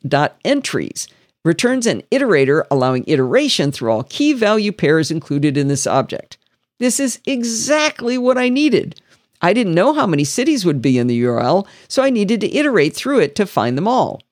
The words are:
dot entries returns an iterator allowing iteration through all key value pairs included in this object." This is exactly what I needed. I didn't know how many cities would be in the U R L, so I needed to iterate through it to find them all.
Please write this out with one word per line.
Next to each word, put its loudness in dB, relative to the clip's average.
dot 0
entries -4
returns 0
an 0
iterator 2
allowing 0
iteration 0
through -4
all -2
key 0
value 0
pairs 0
included -2
in 0
this -2
object." -4
This 0
is -4
exactly -2
what 2
I 0
needed. 0
I 4
didn't 0
know 4
how 0
many 2
cities 0
would 0
be 2
in 0
the 0
U 0
R -2
L, 0
so 0
I 2
needed 0
to -4
iterate 2
through -2
it 0
to 0
find -2
them -2
all. -2